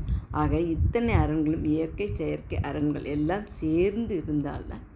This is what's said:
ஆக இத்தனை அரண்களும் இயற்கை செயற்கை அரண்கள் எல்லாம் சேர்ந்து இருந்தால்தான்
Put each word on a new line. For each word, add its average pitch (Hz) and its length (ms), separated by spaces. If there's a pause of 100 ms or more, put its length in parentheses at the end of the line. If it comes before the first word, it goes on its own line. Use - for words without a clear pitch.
(320)
ஆக 151 280
இத்தனை 190 540
அரண்களும் 156 500
இயற்கை 160 440
செயற்கை 151 520
அரண்கள் 147 440
எல்லாம் 156 440
சேர்ந்து 202 680
இருந்தால்தான் 147 680 (120)